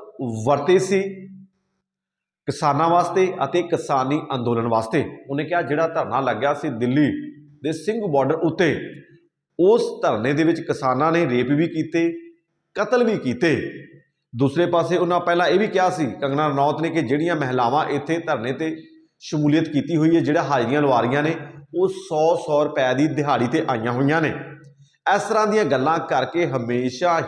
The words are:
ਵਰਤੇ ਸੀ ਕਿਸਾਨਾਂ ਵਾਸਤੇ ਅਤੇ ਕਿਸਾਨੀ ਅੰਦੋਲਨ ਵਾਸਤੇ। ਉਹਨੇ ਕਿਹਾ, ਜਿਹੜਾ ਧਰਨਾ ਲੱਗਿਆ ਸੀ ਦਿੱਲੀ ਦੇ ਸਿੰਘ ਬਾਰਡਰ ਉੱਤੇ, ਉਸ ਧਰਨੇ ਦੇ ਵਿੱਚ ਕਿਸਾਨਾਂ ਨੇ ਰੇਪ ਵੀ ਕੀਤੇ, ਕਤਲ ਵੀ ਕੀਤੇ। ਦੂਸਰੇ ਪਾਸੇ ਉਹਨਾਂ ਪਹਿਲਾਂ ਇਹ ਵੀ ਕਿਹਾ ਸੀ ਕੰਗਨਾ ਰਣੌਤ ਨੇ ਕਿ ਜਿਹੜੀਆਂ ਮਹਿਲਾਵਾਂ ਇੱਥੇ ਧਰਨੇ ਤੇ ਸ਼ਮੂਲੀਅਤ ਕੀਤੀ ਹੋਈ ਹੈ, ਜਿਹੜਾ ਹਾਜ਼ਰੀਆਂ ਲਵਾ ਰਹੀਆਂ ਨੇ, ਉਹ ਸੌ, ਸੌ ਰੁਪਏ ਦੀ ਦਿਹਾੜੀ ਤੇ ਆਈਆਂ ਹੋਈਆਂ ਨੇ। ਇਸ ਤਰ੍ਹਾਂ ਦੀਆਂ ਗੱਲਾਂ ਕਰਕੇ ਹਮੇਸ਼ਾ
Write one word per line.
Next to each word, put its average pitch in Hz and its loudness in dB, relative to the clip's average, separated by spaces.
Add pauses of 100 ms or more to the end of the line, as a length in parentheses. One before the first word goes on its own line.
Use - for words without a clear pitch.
(460)
ਵਰਤੇ 147 4
ਸੀ 190 0 (1400)
ਕਿਸਾਨਾਂ 151 2
ਵਾਸਤੇ 175 2 (100)
ਅਤੇ 165 0
ਕਿਸਾਨੀ 143 0 (120)
ਅੰਦੋਲਨ 117 0
ਵਾਸਤੇ। 113 0
ਉਹਨੇ 143 -2
ਕਿਹਾ, 175 -2
ਜਿਹੜਾ 151 0
ਧਰਨਾ 127 -2
ਲੱਗਿਆ 131 0
ਸੀ 147 -6
ਦਿੱਲੀ 123 2 (520)
ਦੇ 156 -2
ਸਿੰਘ 208 -4
ਬਾਰਡਰ 135 2
ਉੱਤੇ, 156 0 (800)
ਉਸ 208 6 (200)
ਧਰਨੇ 127 0
ਦੇ 151 2
ਵਿੱਚ 160 2
ਕਿਸਾਨਾਂ 139 0
ਨੇ 170 2
ਰੇਪ 127 0
ਵੀ 147 2
ਕੀਤੇ, 165 -2 (600)
ਕਤਲ 240 0
ਵੀ 220 0
ਕੀਤੇ। 127 0 (680)
ਦੂਸਰੇ 139 2
ਪਾਸੇ 170 0
ਉਹਨਾਂ 175 2
ਪਹਿਲਾਂ 175 2
ਇਹ 165 4
ਵੀ 214 2
ਕਿਹਾ 185 2
ਸੀ 165 -2
ਕੰਗਨਾ 139 -2
ਰਣੌਤ 143 0
ਨੇ 165 -2
ਕਿ 165 0
ਜਿਹੜੀਆਂ 151 0
ਮਹਿਲਾਵਾਂ 127 0
ਇੱਥੇ 147 -2
ਧਰਨੇ 139 -4
ਤੇ 160 -4 (440)
ਸ਼ਮੂਲੀਅਤ 151 2
ਕੀਤੀ 147 -2
ਹੋਈ 160 4
ਹੈ, 165 6
ਜਿਹੜਾ 151 2
ਹਾਜ਼ਰੀਆਂ 135 0
ਲਵਾ 131 4
ਰਹੀਆਂ 127 0
ਨੇ, 160 -2 (420)
ਉਹ 185 2
ਸੌ, 160 0
ਸੌ 151 0
ਰੁਪਏ 135 0
ਦੀ 143 2
ਦਿਹਾੜੀ 135 0
ਤੇ 156 0
ਆਈਆਂ 120 -2
ਹੋਈਆਂ 139 2
ਨੇ। 131 -2 (800)
ਇਸ 202 0
ਤਰ੍ਹਾਂ 220 0
ਦੀਆਂ 208 2
ਗੱਲਾਂ 139 0
ਕਰਕੇ 165 -2
ਹਮੇਸ਼ਾ 127 -2